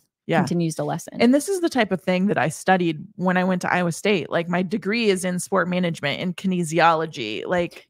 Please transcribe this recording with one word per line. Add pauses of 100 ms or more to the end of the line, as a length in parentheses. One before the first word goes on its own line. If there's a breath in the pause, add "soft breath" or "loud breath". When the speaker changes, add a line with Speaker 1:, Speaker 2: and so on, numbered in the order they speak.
(280)
Speaker 1:
Yeah.
Speaker 2:
continues
to
lessen.
Speaker 1:
And
this
is
the
type
of
thing
that
I
studied (160)
when
I
went
to
Iowa
State.
Like,
my
degree
is
in
sport
management
and
kinesiology.
Like,